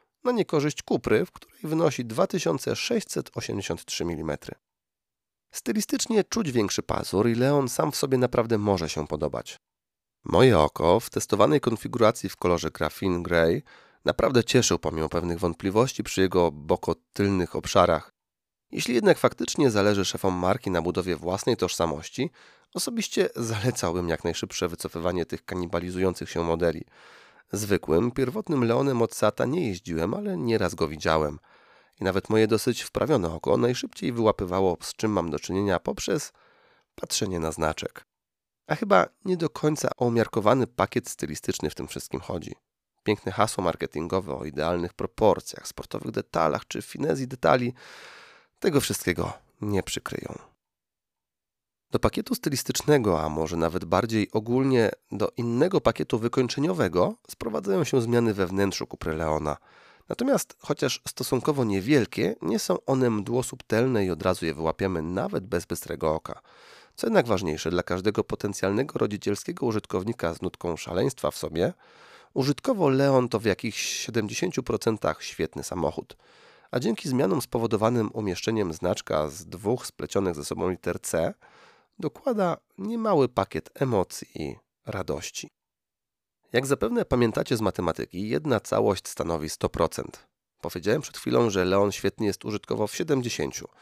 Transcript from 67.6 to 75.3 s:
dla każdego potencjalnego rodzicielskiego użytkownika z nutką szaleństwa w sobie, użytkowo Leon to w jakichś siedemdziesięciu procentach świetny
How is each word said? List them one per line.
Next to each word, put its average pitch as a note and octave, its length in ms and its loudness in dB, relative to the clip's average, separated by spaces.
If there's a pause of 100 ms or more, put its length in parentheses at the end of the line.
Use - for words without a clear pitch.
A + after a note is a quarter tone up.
dla F2 140 2
każdego F#2 400 0
potencjalnego G#2 760 -2
rodzicielskiego G#2+ 640 -4
użytkownika G#2 680 -2
z - 80 -14
nutką F2 360 -6
szaleństwa F#2 540 -2
w - 60 -8
sobie, E2+ 360 -2 (600)
użytkowo D3 560 0
Leon C3 400 4
to A2 100 0
w A2+ 60 -4
jakichś G#2 400 -2
siedemdziesięciu A#2 760 -4
procentach A2 600 -2
świetny - 400 -6